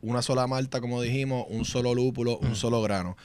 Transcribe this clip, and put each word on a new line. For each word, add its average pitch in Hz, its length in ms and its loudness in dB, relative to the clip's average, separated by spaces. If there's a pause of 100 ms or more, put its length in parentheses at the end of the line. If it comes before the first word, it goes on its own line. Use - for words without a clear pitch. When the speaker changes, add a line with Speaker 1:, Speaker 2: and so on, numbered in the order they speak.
Speaker 1:
una 117 220 0
sola 127 240 2
malta, 131 340 -2
como 123 220 -2
dijimos, 131 460 0
un 113 160 -2
solo 123 280 2
lúpulo, 120 460 2
un 127 140 0
Speaker 2:
Mm. - 20 -4
Speaker 1:
solo 113 260 2
grano. 95 440 0